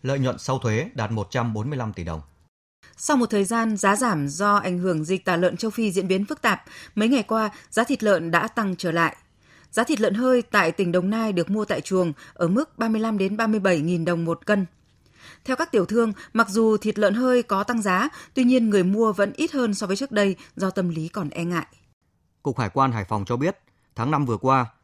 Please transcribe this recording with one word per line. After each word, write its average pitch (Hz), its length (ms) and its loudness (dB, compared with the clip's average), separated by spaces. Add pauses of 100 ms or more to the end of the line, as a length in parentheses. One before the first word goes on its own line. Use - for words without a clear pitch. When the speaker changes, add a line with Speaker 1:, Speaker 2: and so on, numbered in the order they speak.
Speaker 1:
lợi 139 160 -2
nhuận 127 200 0
sau 135 200 -4
thuế 120 360 -2
đạt 110 160 -4
một 107 200 -4
trăm 117 220 -2
bốn 110 180 -4
mươi 139 80 -6
lăm 110 140 -6
tỷ 87 120 -10
đồng. 80 160 -6 (760)
Speaker 2:
Sau 294 200 0
một 240 140 2
thời 202 140 2
gian 220 320 -2
giá 196 200 2
giảm 180 320 0
do 202 280 0
ảnh 190 220 -2
hưởng 175 260 0
dịch 180 200 -4
tả 180 120 0
lợn 180 200 2
châu 220 140 -4
Phi 214 220 -2
diễn 185 160 -2
biến 190 160 0
phức 294 180 -8
tạp, 208 200 0 (320)
mấy 214 140 2
ngày 254 140 4
qua, 220 280 -2 (200)
giá 226 140 2
thịt 254 180 -2
lợn 170 280 2
đã 175 180 0
tăng 196 280 -2
trở 170 160 -4
lại. 165 240 0 (540)
Giá 226 140 0
thịt 262 160 0
lợn 196 140 2
hơi 247 280 2
tại 180 300 0
tỉnh 175 200 -2
Đồng 180 180 2
Nai 220 220 -2
được 175 180 -2
mua 208 140 0
tại 165 160 -2
chuồng 180 320 0 (220)
ở 170 140 -2
mức 247 300 0
ba 226 100 0
mươi 220 120 0
lăm 220 180 -2
đến 196 180 0
ba 226 100 0
mươi 214 140 2
bảy 180 200 2
nghìn 165 240 0
đồng 170 200 0
một 165 220 -4
cân. 202 200 2 (760)
Theo 262 120 -4
các 330 160 -4
tiểu 196 140 2
thương, 226 260 2 (200)
mặc 226 160 2
dù 220 280 4
thịt 208 220 -2
lợn 202 160 4
hơi 247 280 2
có 202 220 -2
tăng 233 180 -2
giá, 196 260 0 (260)
tuy 254 100 2
nhiên 240 260 4
người 196 140 4
mua 214 280 2
vẫn 202 240 0
ít 330 160 -2
hơn 240 220 0
so 196 120 -6
với 190 100 -2
trước 269 160 -6
đây 202 240 2 (200)
do 190 140 -2
tâm 180 180 -2
lý 160 200 -4
còn 165 220 -6
e 170 140 -8
ngại. 175 220 -4 (760)
Speaker 1:
Cục 135 160 -4
Hải 110 100 -2
quan 135 240 2
Hải 107 120 -4
Phòng 101 200 -4
cho 117 120 -2
biết, 160 220 -2 (360)
tháng 123 160 -2
năm 147 160 0
vừa 117 100 0
qua 127 300 2 (180)